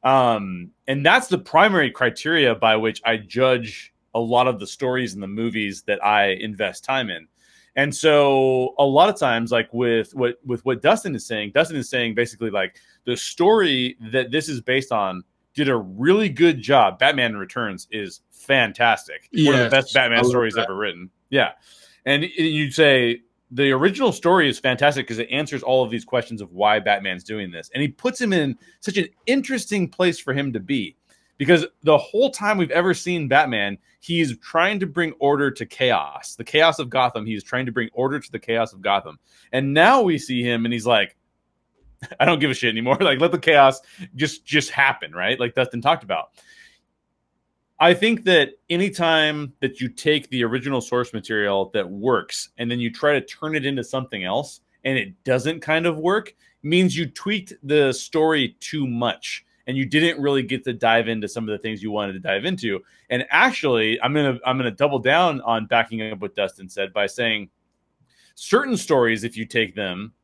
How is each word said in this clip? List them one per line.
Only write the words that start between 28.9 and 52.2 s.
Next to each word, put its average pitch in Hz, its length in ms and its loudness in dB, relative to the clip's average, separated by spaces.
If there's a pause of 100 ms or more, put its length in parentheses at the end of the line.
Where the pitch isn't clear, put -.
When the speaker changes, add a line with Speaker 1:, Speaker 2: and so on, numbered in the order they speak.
Speaker 1:
an 180 100 -2 (160)
interesting 240 640 -2
place 175 300 -2
for 131 160 -6
him 139 180 -4
to 113 80 -4
be, 98 360 -6 (420)
because 156 260 4 (180)
the 151 140 6
whole 220 340 2
time 214 280 -2
we've 165 120 0 (120)
ever 180 100 2
seen 170 340 -4
Batman, 117 520 2 (240)
he's 160 360 -2
trying 190 420 -2
to 190 60 -4
bring 160 320 -4
order 139 320 2
to 131 160 -10
chaos. 80 720 -2
The 117 80 -12
chaos 156 340 2
of 139 120 -6
Gotham, 123 360 -2
he's 110 160 -8
trying 127 240 -6
to 120 60 -8
bring 113 200 -4
order 135 280 -2
to - 120 -20
the 117 60 -8
chaos 113 340 -4
of 95 100 -20
Gotham. 95 360 -2 (340)
And 139 220 0
now 214 280 6
we 175 140 0
see 127 260 -4
him 120 220 0
and 117 80 -2
he's 113 140 -4
like, 110 300 2 (880)
<laughs> - 180 -8
"I 139 40 6
don't 165 160 4
give 143 100 0
a 127 40 0
shit 123 160 0
anymore." 117 280 0
<laughs> - 20 -2
Like, 143 200 2
let 165 120 2
the 175 60 -2
chaos 139 420 6 (360)
just, 143 280 -4
just 143 260 0
happen, 135 420 0
right? 98 280 -4
Like 120 140 -4
Dustin 123 280 -2
talked 151 220 0
about. 92 260 -6 (1500)
I 170 160 6
think 214 300 0
that 165 260 4 (180)
anytime 160 920 0
that 131 200 -6
you 123 80 -6
take 151 400 -2
the 127 160 -2
original 127 380 -4
source 123 320 -4
material 101 580 -2
that 98 180 -2
works 101 680 -4